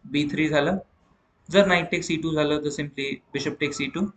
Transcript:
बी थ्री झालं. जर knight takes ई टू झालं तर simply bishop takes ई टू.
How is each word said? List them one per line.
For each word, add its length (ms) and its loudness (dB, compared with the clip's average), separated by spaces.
बी 260 0
थ्री 180 0
झालं. 280 2
जर 120 8
knight 220 4
takes 240 -2
ई 60 2
टू 160 -2
झालं 280 2
तर 80 -4
simply 480 -6
bishop 180 -2
takes 180 -4
ई 40 0
टू. 200 -2